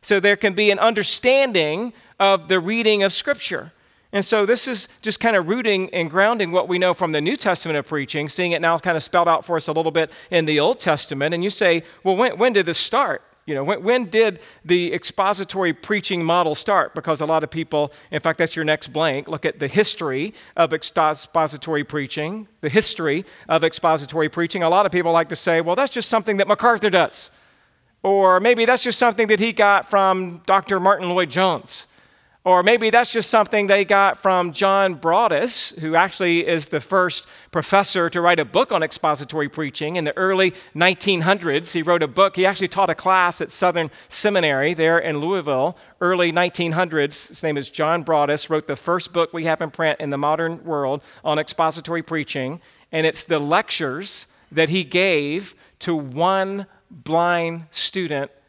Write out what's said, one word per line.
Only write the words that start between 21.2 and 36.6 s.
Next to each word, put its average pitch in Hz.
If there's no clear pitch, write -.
preaching, 151
the 156
history 160
of 160
expository 160
preaching. 170
A 165
lot 196
of 185
people 175
like 165
to 170
say, 165
"Well, 170
that's 262
just 233
something 214
that 196
MacArthur 208
does." -
Or 190
maybe 226
that's 247
just 240
something 226
that 208
he 226
got 202
from 185
Doctor 190
Martin 180
Lloyd-Jones. 175
Or 180
maybe 220
that's 233
just 226
something 208
they 202
got 196
from 180
John 196
Broadus, 180
who 156
actually 170
is 160